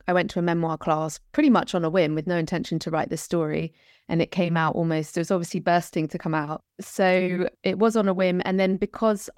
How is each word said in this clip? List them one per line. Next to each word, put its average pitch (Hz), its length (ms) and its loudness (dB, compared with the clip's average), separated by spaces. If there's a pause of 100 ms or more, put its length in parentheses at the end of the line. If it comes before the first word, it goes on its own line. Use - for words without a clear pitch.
I 180 40 2
went 180 200 2
to 190 60 -2
a 170 40 0
memoir 165 340 0
class 156 420 -2 (140)
pretty 302 160 4
much 196 260 4
on 165 120 0
a - 20 2
whim 160 260 2
with 156 120 -4
no 175 100 0
intention 160 440 -2
to 170 100 -6
write 160 180 -2
this - 140 -6
story. 156 500 -2 (380)
And 165 100 2
it - 100 0
came 170 240 0
out 160 200 0
almost, 160 420 -2
it 170 40 0
was 165 100 -2
obviously 175 300 -2
bursting 170 480 0
to 175 100 -8
come 160 160 -4
out. 156 260 -4 (220)
So 185 680 2 (140)
it 185 160 -2
was 226 180 2
on 202 120 2
a 190 40 2
whim. 180 320 0
And 190 160 0
then 190 160 2
because 208 600 -2